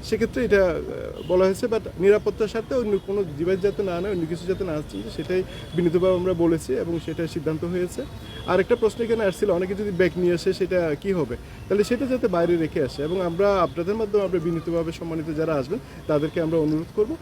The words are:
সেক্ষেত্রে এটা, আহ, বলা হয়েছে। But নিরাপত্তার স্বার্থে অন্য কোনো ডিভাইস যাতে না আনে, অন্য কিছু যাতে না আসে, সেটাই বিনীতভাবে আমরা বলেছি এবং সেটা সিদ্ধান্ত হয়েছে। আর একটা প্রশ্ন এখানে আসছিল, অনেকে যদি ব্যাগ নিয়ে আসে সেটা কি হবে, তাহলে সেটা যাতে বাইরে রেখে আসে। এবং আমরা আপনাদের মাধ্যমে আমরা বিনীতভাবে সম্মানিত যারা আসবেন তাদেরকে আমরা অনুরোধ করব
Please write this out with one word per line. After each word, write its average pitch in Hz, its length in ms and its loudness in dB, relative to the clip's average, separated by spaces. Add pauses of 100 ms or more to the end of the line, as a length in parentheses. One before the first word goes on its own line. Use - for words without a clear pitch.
সেক্ষেত্রে 226 400 0
এটা, 196 200 6
আহ, 147 640 -4
বলা 180 160 6
হয়েছে। 190 220 2
But 220 140 0 (200)
নিরাপত্তার 202 480 4
স্বার্থে 226 260 -4
অন্য 214 320 2
কোনো 196 180 0 (140)
ডিভাইস 180 220 0
যাতে 202 220 0
না 180 140 -2
আনে, 190 140 -2
অন্য 175 160 0
কিছু 170 200 -6
যাতে 190 180 -2
না 175 80 -2
আসে, 147 300 -6 (140)
সেটাই 180 260 0 (320)
বিনীতভাবে 175 400 4
আমরা 180 200 2
বলেছি 165 400 2
এবং 170 300 -2
সেটা 165 220 -4
সিদ্ধান্ত 156 380 -4
হয়েছে। 180 380 -2 (440)
আর 185 140 4
একটা 233 160 2
প্রশ্ন 226 280 0
এখানে 226 200 0
আসছিল, 196 260 0
অনেকে 185 240 0
যদি 208 160 -4
ব্যাগ 175 260 2
নিয়ে 175 180 4
আসে 185 180 0
সেটা 175 480 0
কি 190 120 -2
হবে, 131 240 0 (320)
তাহলে 202 160 4
সেটা 240 220 0
যাতে 247 220 0
বাইরে 170 280 2
রেখে 160 260 0
আসে। - 200 -2
এবং 180 200 -2
আমরা 185 400 2
আপনাদের 170 320 0
মাধ্যমে 208 300 2
আমরা 185 140 0
বিনীতভাবে 165 540 -2
সম্মানিত 160 440 -6
যারা 160 180 0
আসবেন 143 240 -2 (280)
তাদেরকে 156 340 0
আমরা 160 180 2
অনুরোধ 156 280 2 (100)
করব 220 260 0